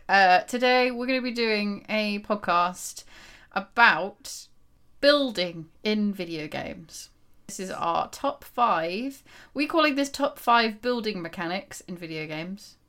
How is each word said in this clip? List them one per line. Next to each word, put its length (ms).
Uh, 320
today 500
we're 160
gonna 160
be 80
doing 580
a 320
podcast 840
about 960
building 680
in 280
video 360
games. 600
This 140
is 100
our 400
top 340
five. 800
We're 140
calling 260
this 160
top 280
five 440
building 400
mechanics 600
in 140
video 300
games. 500